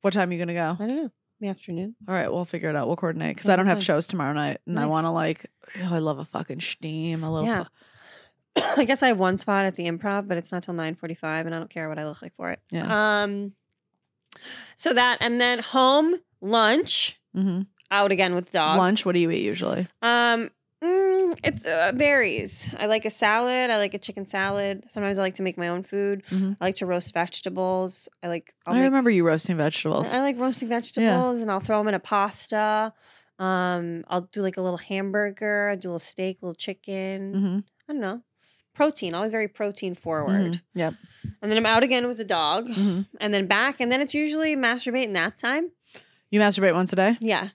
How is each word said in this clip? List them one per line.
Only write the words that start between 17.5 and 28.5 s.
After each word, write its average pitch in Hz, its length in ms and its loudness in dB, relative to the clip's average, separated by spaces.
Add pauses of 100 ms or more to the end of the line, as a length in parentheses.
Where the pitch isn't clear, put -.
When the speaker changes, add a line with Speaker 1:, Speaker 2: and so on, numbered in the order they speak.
Speaker 2:
out 202 200 4
again 185 240 2
with 180 120 -2
the - 120 -20
dog. 156 180 4
Speaker 1:
Lunch, 185 280 4
what 180 80 2
do 175 60 4
you 165 120 4
eat - 120 0
usually? - 440 -2 (160)
Speaker 2:
Um, 233 460 2 (340)
mm, 370 600 2
it's, 214 220 -2
uh, 165 300 2
varies. 247 760 0 (100)
I 208 60 -2
like 220 200 0
a 220 40 -2
salad. 247 640 2
I 220 60 2
like 202 180 0
a - 40 -6
chicken 196 280 -10
salad. 196 640 -2
Sometimes 202 280 -2
I 196 60 2
like 190 120 -2
to 196 80 -6
make 180 140 -4
my 175 120 -2
own 175 140 -2
food. 202 460 -2
Speaker 1:
Mm-hmm. 190 320 0
Speaker 2:
I 175 40 -2
like 190 100 0
to 196 100 -6
roast 180 300 -2
vegetables. 185 960 -4 (140)
I 175 40 -8
like, 170 260 -8 (140)